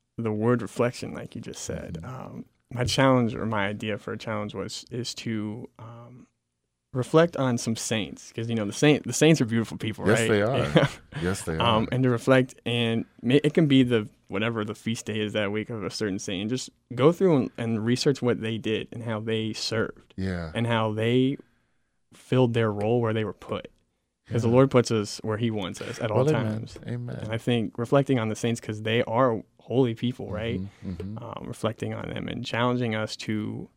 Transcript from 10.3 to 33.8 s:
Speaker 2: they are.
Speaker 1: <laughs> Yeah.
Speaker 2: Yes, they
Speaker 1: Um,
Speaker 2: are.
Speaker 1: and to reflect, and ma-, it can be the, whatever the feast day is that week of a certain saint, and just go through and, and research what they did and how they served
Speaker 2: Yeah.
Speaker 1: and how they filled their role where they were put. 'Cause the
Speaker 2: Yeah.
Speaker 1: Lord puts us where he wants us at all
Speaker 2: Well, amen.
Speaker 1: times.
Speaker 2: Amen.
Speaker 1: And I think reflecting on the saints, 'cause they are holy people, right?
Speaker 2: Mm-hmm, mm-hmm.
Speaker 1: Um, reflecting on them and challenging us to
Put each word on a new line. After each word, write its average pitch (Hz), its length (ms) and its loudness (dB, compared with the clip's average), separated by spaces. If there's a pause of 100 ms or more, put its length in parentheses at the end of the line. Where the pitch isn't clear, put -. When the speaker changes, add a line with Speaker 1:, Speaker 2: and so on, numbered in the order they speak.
Speaker 2:
they 104 120 4
are. 120 160 0
Speaker 1:
<laughs> 147 180 0
Yeah. - 120 6 (340)
Speaker 2:
Yes, 92 200 0
they 82 140 -4
Speaker 1:
Um, 113 280 4
Speaker 2:
are. - 60 -2
Speaker 1:
and 127 140 0
to 127 60 4
reflect, 127 440 4 (100)
and 117 400 0 (180)
ma-, 127 200 4
it 151 100 2
can 165 140 4
be 135 160 8
the, 120 260 2 (200)
whatever 110 360 -2
the 107 120 -6
feast - 300 -4
day 113 140 -4
is 107 120 -4
that 104 180 0
week 107 200 -4
of 113 120 -8
a 85 80 -4
certain 101 300 -2
saint, 98 220 -6
and 107 80 -4
just 127 200 -6 (240)
go 127 160 6
through 175 260 4
and, 120 220 0
and 113 260 -2
research 127 380 2
what 117 180 0
they 110 180 -4
did 107 340 -4
and 120 100 -10
how 113 180 -4
they 110 320 -2
served - 640 -6
Speaker 2:
Yeah. 90 380 -4
Speaker 1:
and 117 140 0
how 110 240 2
they 123 440 2 (760)
filled 127 420 2
their 113 180 2
role 107 280 0
where 113 120 0
they 110 120 -2
were 95 80 -6
put. - 360 -10 (640)
'Cause 113 120 0
the 117 60 2
Speaker 2:
Yeah. 117 60 4
Speaker 1:
Lord 131 160 6
puts 123 200 4
us 107 340 -2
where 107 120 -2
he 117 140 0
wants 98 320 -4
us 117 180 -8
at 113 120 -2
all 120 120 4
Speaker 2:
Well, 151 100 2
amen. 110 100 0 (160)
Speaker 1:
times. - 260 -12
Speaker 2:
Amen. 120 360 -8
Speaker 1:
And 107 100 -6
I 113 60 -2
think 117 380 0
reflecting 135 440 2
on 110 100 0
the 107 60 -4
saints, 117 240 -2
'cause 107 220 -8
they 113 200 2
are 113 400 2 (160)
holy 120 360 2
people, 120 360 -4
right? 107 300 -4
Speaker 2:
Mm-hmm, 95 320 -10
mm-hmm. 95 320 -10
Speaker 1:
Um, - 240 -12
reflecting 110 440 -4
on 107 160 -8
them - 200 -6
and 120 180 -6
challenging 123 480 0
us 110 220 -4
to 107 600 -6